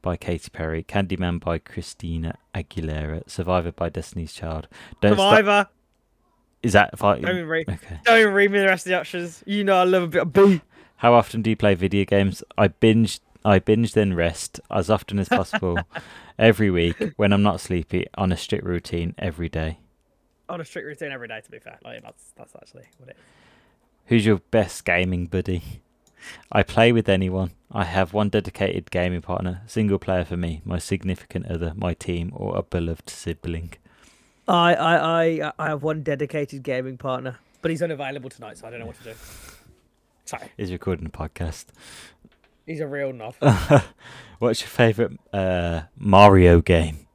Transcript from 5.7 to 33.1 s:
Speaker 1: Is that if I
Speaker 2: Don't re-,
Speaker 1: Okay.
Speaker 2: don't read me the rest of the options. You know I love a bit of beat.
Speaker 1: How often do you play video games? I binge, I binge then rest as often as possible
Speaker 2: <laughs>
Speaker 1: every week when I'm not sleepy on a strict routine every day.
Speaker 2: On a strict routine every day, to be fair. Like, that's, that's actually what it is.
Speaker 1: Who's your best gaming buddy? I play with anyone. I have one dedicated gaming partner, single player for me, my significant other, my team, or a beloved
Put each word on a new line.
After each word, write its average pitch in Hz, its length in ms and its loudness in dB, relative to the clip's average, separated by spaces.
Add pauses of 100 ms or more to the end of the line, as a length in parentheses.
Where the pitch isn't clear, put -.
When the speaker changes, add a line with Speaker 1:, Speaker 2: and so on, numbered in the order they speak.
Speaker 1:
Is 113 120 0
that 101 180 6
if - 100 -8
I 101 160 4
Speaker 2:
Don't 175 280 -4
re-, 160 220 -4
Speaker 1:
Okay. - 360 -10
Speaker 2:
don't 226 280 6
read 202 180 4
me 202 80 0
the 196 80 2
rest 185 200 0
of 185 40 -6
the 180 80 0
options. 170 480 -10
You 202 180 -2
know 190 120 4
I 180 80 6
love 185 180 4
a 175 60 -2
bit 165 140 0
of 160 100 -4
beat. 196 300 6 (360)
Speaker 1:
How 120 140 6
often 113 300 4
do 110 80 0
you 104 60 0
play 101 180 2
video 95 320 0
games? 98 360 0 (140)
I 101 120 4
binge, 110 520 4 (240)
I 101 140 6
binge 110 340 2
then 98 220 2
rest 85 460 -4 (100)
as 90 180 -2
often 101 300 0
as 95 100 -2
possible 87 500 -2 (300)
Speaker 2:
<laughs> - 300 -20
Speaker 1:
every 110 320 4
week 85 260 0 (200)
when 101 180 2
I'm 101 80 2
not 101 180 0
sleepy 90 540 -4
on 92 180 0
a 87 60 -2
strict - 260 -6
routine 85 540 -6
every 85 320 -8
day. 80 300 -8 (680)
Speaker 2:
On 170 120 -12
a 160 40 -14
strict 165 220 -14
routine 147 260 -12
every 120 160 -14
day, 110 160 -14
to - 60 -20
be 113 80 -20
fair. - 260 -20
Like, 117 180 -18
that's, - 360 -20
that's - 180 -20
actually - 280 -20 (140)
what 127 120 -20
it - 80 -20
is. - 40 -20 (840)
Speaker 1:
Who's 113 180 2
your 104 140 4 (120)
best 107 360 -2
gaming 90 400 0
buddy? 90 560 -6 (680)
I 104 120 2
play 117 300 4
with 113 180 0
anyone. 92 400 0 (200)
I 104 140 -2
have 87 300 -2
one 104 160 0
dedicated 92 600 -4
gaming 90 300 -2
partner, 90 460 -6
single 104 320 -2
player 90 260 -2
for 87 140 -8
me, 85 260 -6
my 90 140 -6
significant - 720 -6
other, 85 260 -6
my 92 160 -4
team, 85 420 -8
or 98 220 -8
a - 60 -4
beloved 85 480 -6